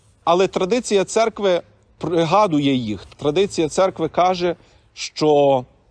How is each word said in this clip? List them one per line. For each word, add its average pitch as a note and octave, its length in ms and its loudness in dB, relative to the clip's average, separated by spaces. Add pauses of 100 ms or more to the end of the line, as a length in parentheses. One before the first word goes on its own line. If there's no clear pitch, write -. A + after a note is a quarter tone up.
(240)
Але F3+ 240 2
традиція F#3+ 560 -2
церкви G#3 580 -2 (360)
пригадує E3 760 0
їх. G#2+ 320 -6 (100)
Традиція E3 520 -2
церкви F3+ 400 -2
каже, F3 480 0 (360)
що C#3+ 720 2 (260)